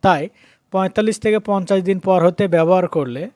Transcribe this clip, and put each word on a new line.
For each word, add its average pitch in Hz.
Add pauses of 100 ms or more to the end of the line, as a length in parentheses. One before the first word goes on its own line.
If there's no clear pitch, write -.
তাই 170 (500)
পঁয়তাল্লিশ 208
থেকে 214
পঞ্চাশ 196
দিন 190
পর 185
হতে 180
ব্যবহার 175
করলে 139 (120)